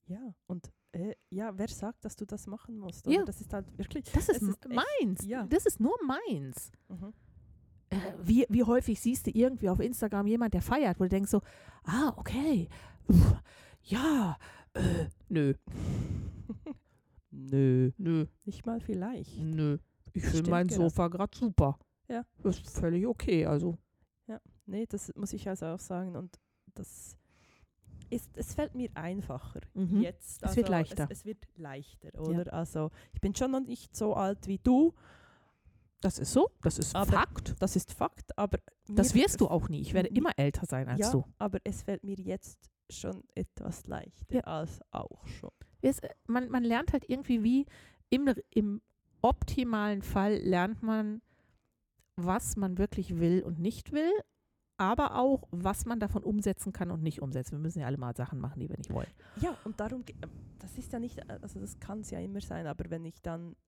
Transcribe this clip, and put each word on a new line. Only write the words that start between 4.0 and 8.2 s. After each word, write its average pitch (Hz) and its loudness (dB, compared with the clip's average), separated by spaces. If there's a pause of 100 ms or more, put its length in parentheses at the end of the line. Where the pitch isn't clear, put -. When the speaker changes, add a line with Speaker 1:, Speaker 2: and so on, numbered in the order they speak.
Speaker 2:
Das - 4
ist 247 4
Speaker 1:
es 202 2
ist - -4
Speaker 2:
m-, 254 -8
Speaker 1:
echt, 247 2 (200)
Speaker 2:
meins. 202 0
Speaker 1:
ja. 226 -4
Speaker 2:
Das 311 4
ist - 2
nur 294 4 (100)
meins. 254 -4 (180)
Speaker 1:
Mhm. 190 -12 (760)
Speaker 2:
Äh, 190 -4 (260)